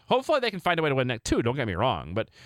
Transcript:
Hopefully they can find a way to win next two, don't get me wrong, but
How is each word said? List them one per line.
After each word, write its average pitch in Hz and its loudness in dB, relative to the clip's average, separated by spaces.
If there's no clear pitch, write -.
Hopefully 277 2
they 240 0
can 202 -8
find 170 2
a 160 0
way 156 2
to 135 2
win 131 2
next 120 -6
two, 208 2
don't 120 0
get 131 -2
me 92 -2
wrong, 90 -2
but 110 -4